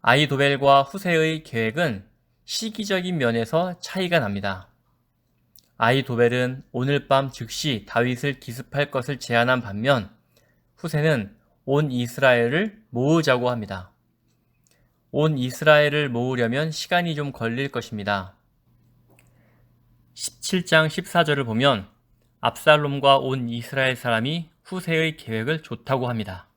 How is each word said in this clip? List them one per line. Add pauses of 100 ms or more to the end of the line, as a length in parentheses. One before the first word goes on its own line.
아히도벨과
후세의
계획은 (380)
시기적인
면에서
차이가
납니다. (1080)
아히도벨은 (100)
오늘
밤
즉시
다윗을
기습할
것을
제안한
반면, (680)
후세는 (300)
온
이스라엘을
모으자고
합니다. (1200)
온
이스라엘을
모으려면
시간이
좀
걸릴
것입니다. (1800)
십칠
장
십사
절을
보면, (440)
압살롬과
온
이스라엘
사람이 (140)
후세의
계획을
좋다고
합니다.